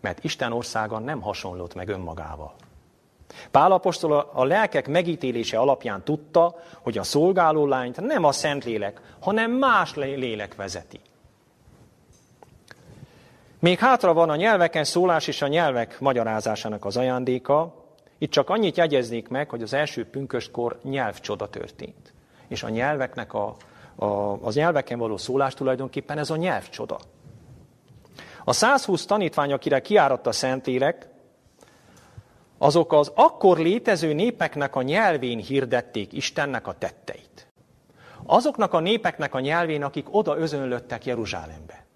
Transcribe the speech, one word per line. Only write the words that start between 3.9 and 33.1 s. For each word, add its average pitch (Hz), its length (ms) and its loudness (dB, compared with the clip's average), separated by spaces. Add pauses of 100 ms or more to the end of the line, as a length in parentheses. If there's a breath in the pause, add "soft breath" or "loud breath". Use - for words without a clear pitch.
a, 143 200 0
a 127 100 2
lelkek 156 440 2
megítélése 135 720 -2
alapján 120 440 0
tudta, 165 520 2 (260 loud breath)
hogy 113 160 -4
a 95 60 -4
szolgáló 160 640 4
lányt 127 340 -2
nem 240 220 0
a 143 80 6
Szentlélek, 120 680 -4 (180 loud breath)
hanem 220 320 0
más 240 440 2
lé-, 139 200 -4
lélek 110 400 -6
vezeti. 95 440 -10 (2500 loud breath)
Még 175 200 4
hátra 240 340 6
van 165 160 6
a 151 60 0
nyelveken 170 480 4
szólás 175 440 2
és 143 140 -4
a 143 60 0
nyelvek 139 520 0
magyarázásának 110 880 -2
az 101 120 -4
ajándéka. 127 880 0 (320 soft breath)
Itt - 140 -4
csak - 180 2
annyit 202 280 0
jegyeznék 127 500 0
meg, 139 220 -4
hogy 120 120 -8
az 110 120 -8
első 147 320 -2
pünköstkor 120 760 -6
nyelvcsoda 107 680 -6
történt. - 640 -16 (340 soft breath)
És - 160 -10
a 113 60 -8
nyelveknek 123 640 -4
a, 110 220 -4 (400 loud breath)
a, - 100 -4 (400)
az 110 100 -2
nyelveken 147 440 0
való 110 180 -4
szólás 131 360 -2
tulajdonképpen 131 640 -4
ez 147 120 -6
a 160 60 -4
nyelvcsoda. 156 600 -6 (1500 loud breath)
A - 100 0
százhúsz 220 520 2
tanítvány, 160 460 0
akire 139 300 0
kiáradt 139 460 4
a 120 40 0
Szentlélek, 131 760 -2 (1500 soft breath)
azok 156 360 4
az 147 220 4